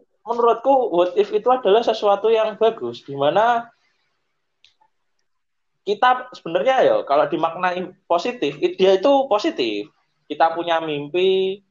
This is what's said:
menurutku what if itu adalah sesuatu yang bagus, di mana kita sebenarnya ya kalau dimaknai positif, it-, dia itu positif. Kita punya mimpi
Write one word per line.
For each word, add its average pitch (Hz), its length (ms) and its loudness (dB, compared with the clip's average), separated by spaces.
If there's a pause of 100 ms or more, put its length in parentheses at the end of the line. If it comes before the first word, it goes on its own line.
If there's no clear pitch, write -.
(220)
menurutku 233 720 0
what 180 180 2
if 202 140 0
itu 208 180 -4
adalah 233 380 2
sesuatu 208 480 0
yang 220 240 0
bagus, 202 480 -2
di 139 100 -14
mana 214 540 0 (2250)
kita 254 500 0
sebenarnya 220 440 -2 (120)
ya 113 160 4
kalau 151 240 2
dimaknai 175 640 -4 (160)
positif, 170 500 -2
it-, 175 220 -4
dia 190 160 6
itu 277 320 2
positif. 120 640 -4 (320)
Kita 165 320 0
punya 170 240 -2
mimpi 180 800 -2 (120)